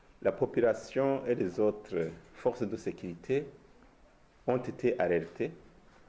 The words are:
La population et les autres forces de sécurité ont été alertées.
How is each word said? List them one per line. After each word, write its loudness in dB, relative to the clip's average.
La 2
population 2
et 2
les -2
autres 0
forces -2
de -2
sécurité -4
ont 2
été 0
alertées. 0